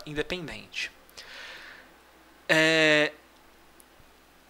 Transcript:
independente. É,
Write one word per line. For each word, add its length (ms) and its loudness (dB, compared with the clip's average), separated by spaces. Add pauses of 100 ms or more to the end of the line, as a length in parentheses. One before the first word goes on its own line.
independente. 880 -8 (1500)
É, 640 4 (1400)